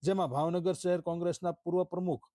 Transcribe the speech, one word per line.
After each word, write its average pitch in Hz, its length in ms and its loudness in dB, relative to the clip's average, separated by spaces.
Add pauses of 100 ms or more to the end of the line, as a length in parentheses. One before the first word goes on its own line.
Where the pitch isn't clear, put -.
જેમાં 185 300 2
ભાવનગર 170 420 2
શહેર 180 260 0
કોંગ્રેસના 170 520 -2
પૂર્વ 175 260 0 (120)
પ્રમુખ 175 440 -2